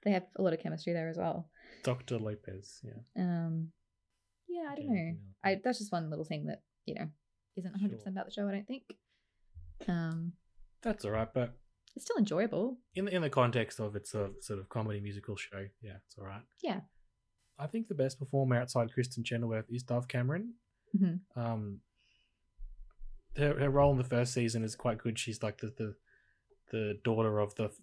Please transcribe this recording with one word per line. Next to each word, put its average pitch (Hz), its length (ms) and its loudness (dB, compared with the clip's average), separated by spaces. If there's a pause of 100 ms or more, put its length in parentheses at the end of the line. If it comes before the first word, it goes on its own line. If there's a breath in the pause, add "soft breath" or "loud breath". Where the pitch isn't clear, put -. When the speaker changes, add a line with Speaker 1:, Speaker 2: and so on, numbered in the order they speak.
Speaker 1:
they 202 60 6
have 185 160 2 (100)
a 190 60 0
lot 180 100 4
of 160 80 0
chemistry 160 320 -4
there 165 160 0
as 160 80 -6
well. 170 340 -2 (340 loud breath)
Speaker 2:
Doctor 123 340 0
Lopez, 104 640 -8
yeah. 110 160 -12 (160)
Speaker 1:
Um, 165 560 0 (760)
yeah, 339 240 -4
I 285 40 -8
don't 294 120 -6
Speaker 2:
Danny - 20 0
Speaker 1:
know. 247 60 4 (480)
Speaker 2:
Bailey. 196 140 4
Speaker 1:
I, 196 80 -8
that's 247 140 2
just 208 120 -8
one 160 200 0
little 156 160 -2
thing 151 200 -4
that, - 160 -6 (220)
you - 120 -6
know, 160 120 -4 (480)
isn't 185 180 -6
a 202 40 -4
hundred 202 200 0
percent 190 160 -6
Speaker 2:
Sure. 190 80 -2
Speaker 1:
about - 40 -6
the - 60 -14
show, 202 160 -2
I 196 40 0
don't 202 160 -4
think. 254 160 -8 (1040)
Um, 165 440 -2 (500)
Speaker 2:
That's 220 220 -2
all 104 60 -2
right, 110 220 2
but 123 260 0 (380)
Speaker 1:
it's - 80 -12
still 480 120 0
enjoyable. 208 600 2 (160)
Speaker 2:
in 185 120 0
the, 190 80 0
in 185 80 2
the 147 80 2
context 120 500 4
of 104 160 -4
it's - 180 -6
a 101 160 0 (100)
sort 101 200 -6
of 95 80 -12
comedy 107 320 -2
musical 101 360 -8
show, 98 300 -8 (160)
yeah, 107 140 -12 (100)
it's - 120 -20
all 101 60 -12
right. 95 180 -10 (200)
Speaker 1:
Yeah. 277 200 -2 (760)
Speaker 2:
I 143 80 -4
think 226 220 -4
the 196 80 -4
best 135 240 2
performer 135 360 4
outside 120 360 2
Kristen 120 320 0
Chenoweth 113 440 0
is 123 140 -4
Dove 123 240 0
Cameron. 160 480 0 (420)
Speaker 1:
Mm-hmm. 180 440 2
Speaker 2:
Um, 110 400 -2 (1600)
her, 143 220 4
her 139 120 4
role 143 220 8
in 131 60 6
the 123 60 2
first 123 280 2
season 113 320 2
is 110 120 -2
quite 113 220 0
good. 113 200 -2
She's, - 240 -4
like, 107 160 -2
the, 107 180 -6
the, 107 180 -4 (760 soft breath)
the 104 340 -2
daughter 110 360 4
of 104 160 2
the 110 80 0
f-, 104 80 -2 (100)